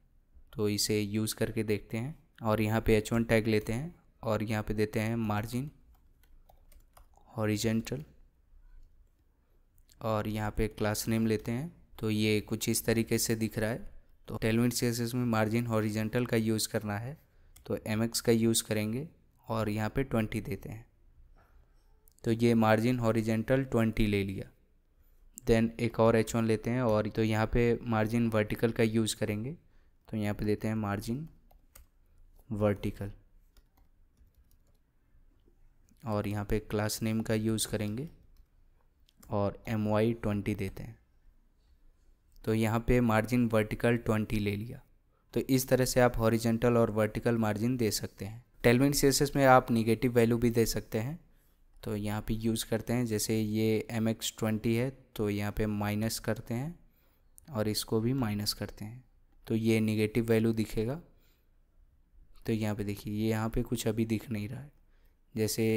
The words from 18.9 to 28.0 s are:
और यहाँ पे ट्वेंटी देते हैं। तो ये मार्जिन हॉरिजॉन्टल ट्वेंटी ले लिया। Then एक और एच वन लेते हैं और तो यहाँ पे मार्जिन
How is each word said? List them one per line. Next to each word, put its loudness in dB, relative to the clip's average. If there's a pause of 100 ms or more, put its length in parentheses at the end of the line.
और -2
यहाँ -2
पे -2
ट्वेंटी -2
देते -8
हैं। -14 (1400)
तो 0
ये 4
मार्जिन 4
हॉरिजॉन्टल 0
ट्वेंटी 2
ले 2
लिया। -8 (1000)
Then 4 (100)
एक -2
और 6
एच 2
वन 2
लेते 0
हैं 0
और 2
तो 0
यहाँ 2
पे 2
मार्जिन 2